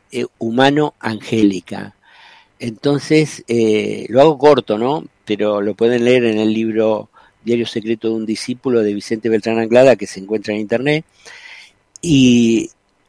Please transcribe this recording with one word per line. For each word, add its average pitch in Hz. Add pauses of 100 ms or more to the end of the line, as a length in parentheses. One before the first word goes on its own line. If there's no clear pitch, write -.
(120)
eh, 120 (140)
humano-angélica. 113 (640)
Entonces, 143
eh, 107
lo 120
hago 147
corto, 127
¿no? 135 (180)
Pero 104
lo 104
pueden 120
leer 123
en 110
el 110
libro 110 (360)
Diario 117
Secreto 110
de 113
un 110
Discípulo 117
de 104
Vicente 110
Beltrán 110
Anglada, 120
que 101
se -
encuentra 104
en 104
internet. 123 (960)
Y 120 (380)